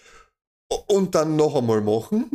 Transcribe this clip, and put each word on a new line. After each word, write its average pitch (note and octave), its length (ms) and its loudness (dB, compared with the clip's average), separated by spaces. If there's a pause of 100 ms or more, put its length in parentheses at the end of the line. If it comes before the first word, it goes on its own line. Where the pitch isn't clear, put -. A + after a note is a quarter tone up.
(720)
u-, C3 60 -6 (180)
und F#3+ 200 0
dann D#3 220 2
noch D3+ 200 2
einmal A2+ 240 0
machen A2 440 -2 (100)